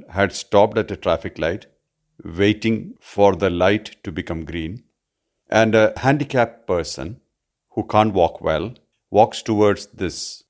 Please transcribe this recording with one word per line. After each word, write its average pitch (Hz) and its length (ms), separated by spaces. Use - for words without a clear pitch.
had 92 240
stopped 107 440
at 107 140
a 98 60
traffic - 420
light, 85 280
waiting 104 760
for 101 360
the 95 120
light 92 540
to 98 80
become 82 340
green. 80 380
And 110 280
a 110 220
handicapped 135 680
person 87 540
who - 160
can't 107 260
walk 87 280
well 80 340
walks 110 320
towards 104 460
this - 640